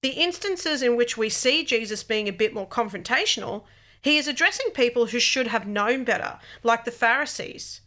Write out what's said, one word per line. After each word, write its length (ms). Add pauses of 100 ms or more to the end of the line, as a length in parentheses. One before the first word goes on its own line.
The 60
instances 720
in 120
which 220
we 120
see 340
Jesus 400
being 240
a 60
bit 200
more 140
confrontational, 960 (380)
he 160
is 100
addressing 440
people 360
who 120
should 280
have 200
known 360
better, 360 (240)
like 220
the 60
Pharisees. 960